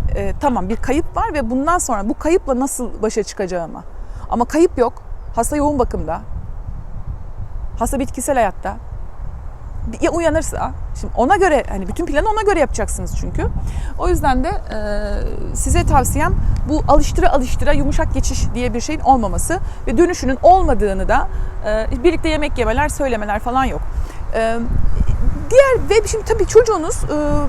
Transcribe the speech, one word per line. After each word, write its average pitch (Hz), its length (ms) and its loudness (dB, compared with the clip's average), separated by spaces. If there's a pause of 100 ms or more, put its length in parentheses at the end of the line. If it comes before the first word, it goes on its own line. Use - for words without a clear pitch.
(140)
e, 202 260 0
tamam 220 280 0
bir 220 80 0
kayıp - 400 -2
var 415 180 -2
ve 247 160 -2
bundan 269 280 0
sonra 208 300 -2
bu - 100 -2
kayıpla 285 420 0
nasıl 214 420 -4
başa 214 200 -2
çıkacağıma. 175 600 -6 (460)
Ama 226 140 0
kayıp 320 340 2
yok. 240 240 -2 (340)
Hasta 233 200 0
yoğun 294 220 0
bakımda. 180 420 -2 (1600)
Hasta - 200 -2
bitkisel 254 360 -4
hayatta. 208 420 -2 (1200)
Ya 330 100 2
uyanırsa, 320 600 -2 (300)
şimdi 208 160 -6
ona 285 200 4
göre, 330 320 2
hani 185 200 -6
bütün 339 180 -4
planı 311 220 0
ona 427 140 0
göre 392 180 2
yapacaksınız - 600 -2
çünkü. - 260 -4 (520)
O 349 100 0
yüzden 285 360 2
de, 330 40 0
e, - 280 -4 (800)
size - 300 2
tavsiyem 285 480 2 (340)
bu 302 200 0
alıştıra 311 440 6
alıştıra - 400 2
yumuşak 285 420 2
geçiş - 400 0
diye 240 200 -2
bir 240 60 0
şeyin 311 200 -4
olmaması 262 580 2 (280)
ve 240 120 2
dönüşünün 320 440 2
olmadığını 226 680 4
da, 254 200 2 (380)
e, 220 380 -2
birlikte 320 240 2
yemek 294 300 0
yemeler, 247 300 0
söylemeler 214 500 -2
falan 254 260 0
yok. 185 160 -2 (540)
E, 226 240 0 (920)
diğer 523 400 6
ve 427 160 4
şimdi 427 180 -4
tabii 440 220 2
çocuğunuz, 415 580 4
e, - 20 -2 (420)